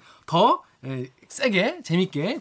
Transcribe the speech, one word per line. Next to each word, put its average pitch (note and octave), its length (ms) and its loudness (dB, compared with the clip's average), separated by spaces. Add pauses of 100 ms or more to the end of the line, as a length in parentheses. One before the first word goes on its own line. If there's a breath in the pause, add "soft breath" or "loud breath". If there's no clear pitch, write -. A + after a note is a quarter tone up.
(260 soft breath)
더, A3 360 4 (220 soft breath)
에, C3 220 -8 (200)
세게, B3 560 0
재밌게, F#3 580 -2